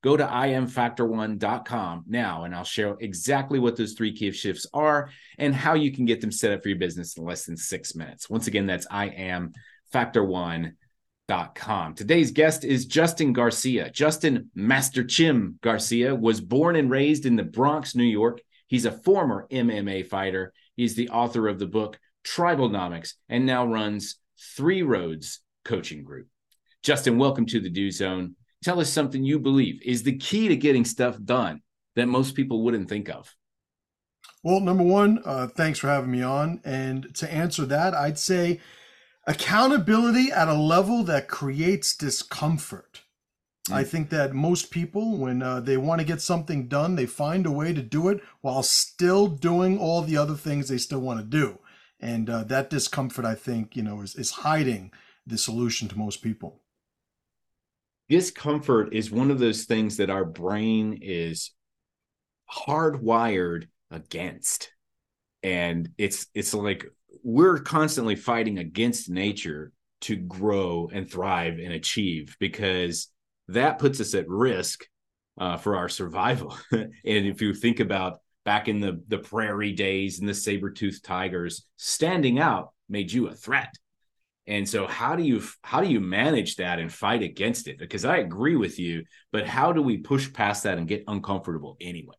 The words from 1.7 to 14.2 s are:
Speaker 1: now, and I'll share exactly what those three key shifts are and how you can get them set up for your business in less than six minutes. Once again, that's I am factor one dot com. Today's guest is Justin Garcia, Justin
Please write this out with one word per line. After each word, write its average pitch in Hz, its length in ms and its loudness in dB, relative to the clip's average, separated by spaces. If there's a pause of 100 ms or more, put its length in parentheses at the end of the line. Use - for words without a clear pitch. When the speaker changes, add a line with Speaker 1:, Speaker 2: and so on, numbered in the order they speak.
Speaker 1:
now, 95 380 -4
and 87 100 -8
I'll 87 80 -8
share 104 380 -2
exactly 131 580 -2
what 120 160 4
those 110 160 -2
three 110 220 -2
key 104 180 -4
shifts 95 420 -6
are 147 360 2 (280)
and 143 160 2
how 147 200 2
you 151 180 2
can 131 140 0
get 113 160 2
them 110 100 -4
set 104 220 0
up 98 100 -4
for 101 60 -2
your 95 80 0
business 87 400 -6
in 82 80 -10
less 87 180 -6
than 82 140 -10
six - 380 -8
minutes. - 340 -12
Once 113 180 -2
again, 101 180 0
that's 92 240 -4
I 101 180 -4
am 90 440 -6 (400)
factor 120 320 2
one 85 540 -4 (500)
dot 87 260 -4
com. 87 420 -6
Today's 139 360 2
guest 156 320 4
is 127 220 0
Justin 160 480 2
Garcia, 120 580 0
Justin 143 640 2